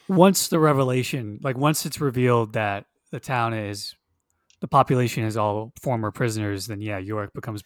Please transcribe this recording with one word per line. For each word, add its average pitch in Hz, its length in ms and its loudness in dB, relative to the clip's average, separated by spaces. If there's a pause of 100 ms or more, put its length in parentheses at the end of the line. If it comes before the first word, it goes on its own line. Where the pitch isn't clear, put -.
Once 190 400 6
the 170 100 0
revelation, 127 840 2
like, 131 160 -4
once 151 260 2
it's - 160 -8
revealed 123 540 2
that 104 320 -2 (240)
the 131 100 -8
town 117 320 -2
is, 104 420 -8 (640)
the - 80 -8
population 123 560 2
is 107 120 -4
all 107 340 -2 (120)
former 113 280 -2
prisoners, 107 580 -4
then 104 120 -10
yeah, 104 180 -6
Yorick 101 360 -6
becomes 104 320 -10